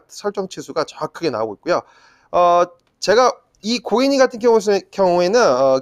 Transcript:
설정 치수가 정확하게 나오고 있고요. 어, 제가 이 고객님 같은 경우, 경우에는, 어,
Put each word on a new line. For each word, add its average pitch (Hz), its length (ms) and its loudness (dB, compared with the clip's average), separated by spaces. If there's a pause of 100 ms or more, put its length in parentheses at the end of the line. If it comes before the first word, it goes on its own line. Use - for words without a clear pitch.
설정 202 400 -8
치수가 151 380 -8
정확하게 - 460 -8
나오고 110 240 -6
있고요. 156 260 -2 (500)
어, 175 320 4 (380)
제가 226 360 2 (240)
이 233 180 -4
고객님 269 400 0
같은 254 200 0
경우, 226 180 2 (320)
경우에는, 180 520 0
어, 135 400 2